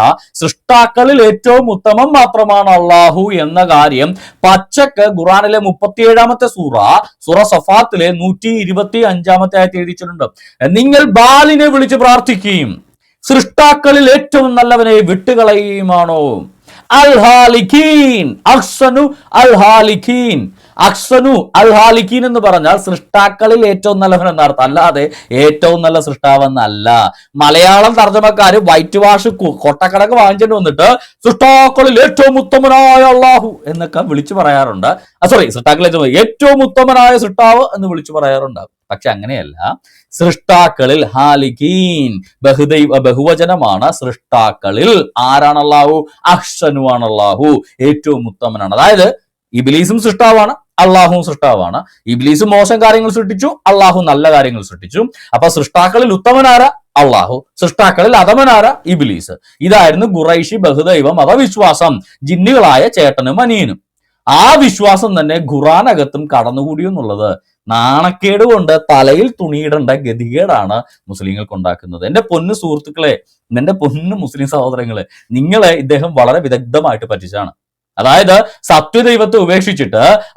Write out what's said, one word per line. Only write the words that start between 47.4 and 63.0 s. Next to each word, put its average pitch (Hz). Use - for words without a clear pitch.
ഏറ്റവും 143
ഉത്തമനാണ്. 104
അതായത് 185
ഇബ്ലീസും 156
സൃഷ്ടാവാണ്, 220
അള്ളാഹുവും 180
സൃഷ്ടാവാണ്. 131
ഇബ്ലീസ് 135
മോശം 208
കാര്യങ്ങൾ 226
സൃഷ്ടിച്ചു, 214
അള്ളാഹു 190
നല്ല 156
കാര്യങ്ങൾ 131
സൃഷ്ടിച്ചു. 95
അപ്പൊ 127
സൃഷ്ടാക്കളിൽ 185
ഉത്തമനാര? 247
അള്ളാഹു. 123
സൃഷ്ടാക്കളിൽ 196
അധമനാര? 226
ഇബ്ലീസ്. 127
ഇതായിരുന്നു 180
ഖുറൈശി 170
ബഹുദൈവ 156
മതവിശ്വാസം, 175
ജിന്നുകളായ 180
ചേട്ടനും 147